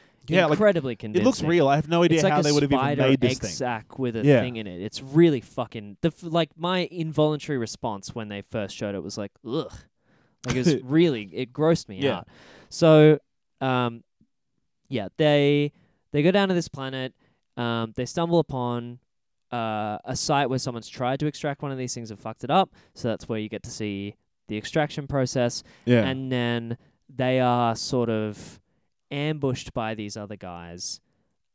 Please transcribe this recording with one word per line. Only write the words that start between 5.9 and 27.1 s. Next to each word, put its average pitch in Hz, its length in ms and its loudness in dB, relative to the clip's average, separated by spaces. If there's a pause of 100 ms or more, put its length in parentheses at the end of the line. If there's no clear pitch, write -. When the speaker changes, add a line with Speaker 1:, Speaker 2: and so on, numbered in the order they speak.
Speaker 2:
the 170 100 0
f-, - 140 -18
like, 165 340 -2
my 175 340 -2
involuntary 151 640 -2
response 110 580 -6
when 110 140 -8
they 101 140 -8
first 104 320 -6
showed 101 200 -6
it 92 80 -6
was 98 140 -10
like, 101 140 -8 (140)
"Ugh." 131 280 -6 (720)
Like, 120 100 -2
it 127 40 0
Speaker 1:
<laughs> 123 60 0
Speaker 2:
was 147 180 2
really, 143 400 4 (100)
it 120 180 -6
grossed 156 380 0
me 98 100 -12
Speaker 1:
Yeah. 131 200 0
Speaker 2:
out. - 80 -16 (420)
So, 156 500 8 (400)
um, 123 440 -2 (840)
yeah, 101 300 -6
they, 147 560 4 (380)
they 147 120 0
go 185 80 4
down 196 180 4
to 190 40 0
this 175 160 -2
planet. 131 440 -8 (440)
Um, 117 380 -2
they 127 100 -4
stumble 170 340 0
upon, 120 600 -4 (520)
uh, 110 540 -4
a 127 100 -6
site 139 340 0
where 127 100 -2
someone's 117 280 -8
tried 131 320 -4
to 151 60 -2
extract 143 360 -6
one 143 100 -6
of 131 60 -8
these 123 180 -6
things 117 160 -12
and 101 80 -14
fucked 113 240 -12
it 123 80 -8
up. 180 220 2 (200)
So - 160 -4
that's - 180 -4
where 113 120 -2
you 107 100 -6
get 107 140 -10
to - 80 -12
see 101 440 -6 (320)
the 104 100 -6
extraction 143 500 -2
process. 127 560 0 (220)
Speaker 1:
Yeah. 120 220 6
Speaker 2:
And 131 240 -4
then 120 460 -2 (360)